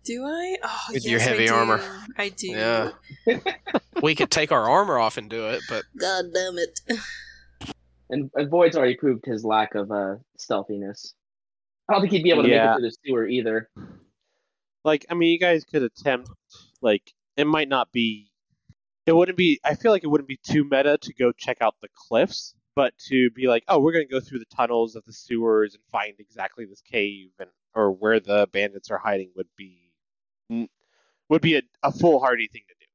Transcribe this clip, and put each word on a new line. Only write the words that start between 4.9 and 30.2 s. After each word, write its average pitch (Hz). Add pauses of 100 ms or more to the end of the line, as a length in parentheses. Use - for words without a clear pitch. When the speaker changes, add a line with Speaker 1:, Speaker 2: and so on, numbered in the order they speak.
Speaker 2:
off 113
and 107
do 113
it, 123
but 110 (120)
Speaker 1:
God 185 (100)
damn 185
it. 170 (1300)
Speaker 3:
And, 135
and 143
Void's 165
already 127
proved 127
his 113
lack 110
of, 104
uh, 101 (200)
stealthiness. 101 (760)
I -
don't 190
think 202
he'd 165
be 175
able 147
to 131
Speaker 4:
Yeah. 113
Speaker 3:
make 113
it -
through 120
the 113 (100)
sewer 117
either. 113 (1120)
Speaker 4:
Like, 156
I 170
mean, 170
you 170
guys 170
could 143
attempt, 127 (520)
like, 107 (240)
it 147
might 151
not 131
be, 110 (760)
it 165
wouldn't 180
be, 165
I 147
feel 226
like 196
it 156
wouldn't 147
be 135
too 151
meta 143
to -
go 123
check -
out 110
the 104
cliffs, - (180)
but 135 (180)
to 127
be 127
like, 117
"Oh, 175
we're 151
gonna 160
go 131
through 127
the 113
tunnels 117
of 110
the 113
sewers 110
and -
find 104
exactly 107
this 101
cave 101
and, 92 (240)
or 104
where 107
the 101
bandits 98
are 98
hiding" 95
would 92 (100)
be, 87 (580)